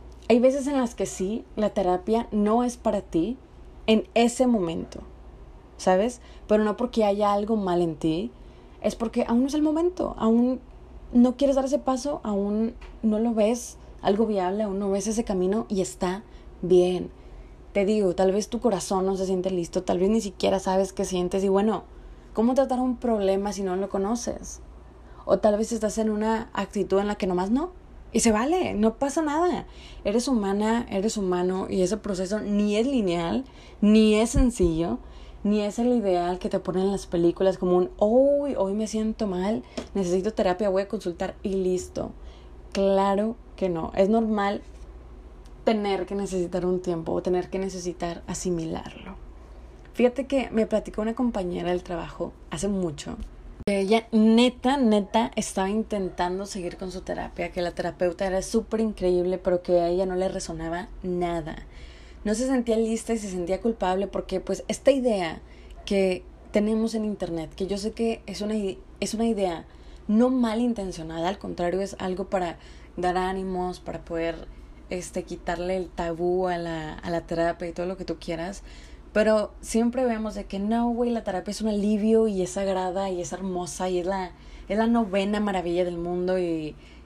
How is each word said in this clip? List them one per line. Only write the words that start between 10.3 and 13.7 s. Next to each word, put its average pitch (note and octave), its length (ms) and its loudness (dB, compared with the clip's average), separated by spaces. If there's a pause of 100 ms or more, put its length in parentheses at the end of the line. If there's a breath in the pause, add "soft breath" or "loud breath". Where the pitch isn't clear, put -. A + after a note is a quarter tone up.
no B3 240 6
quieres C#4 180 4
dar C4+ 80 2
ese C4+ 160 0
paso, C4 440 -2
aún G#3 520 0 (280)
no G#3+ 160 2
lo A#3 140 2
ves A3+ 440 2 (240 loud breath)